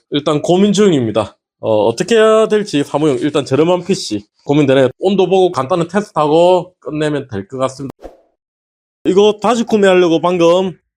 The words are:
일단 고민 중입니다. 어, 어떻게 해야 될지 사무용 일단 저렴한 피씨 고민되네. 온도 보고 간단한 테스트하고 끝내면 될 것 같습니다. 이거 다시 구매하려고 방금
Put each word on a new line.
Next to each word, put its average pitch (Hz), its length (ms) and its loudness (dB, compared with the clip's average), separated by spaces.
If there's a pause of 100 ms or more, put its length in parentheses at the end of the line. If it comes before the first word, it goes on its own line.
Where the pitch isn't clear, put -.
(120)
일단 147 300 -2
고민 190 320 2
중입니다. 127 640 0 (280)
어, 107 200 0
어떻게 175 300 -2
해야 220 340 2
될지 196 340 -2
사무용 143 360 -2
일단 143 260 -4
저렴한 165 400 0
피씨 202 400 -6 (200)
고민되네. 135 440 2 (100)
온도 185 300 0
보고 185 240 2
간단한 165 340 -4
테스트하고 175 960 0
끝내면 151 500 -6
될 101 160 -10
것 131 100 -14
같습니다. 127 360 -8 (1120)
이거 208 360 2
다시 233 220 0
구매하려고 185 560 2
방금 175 580 0 (200)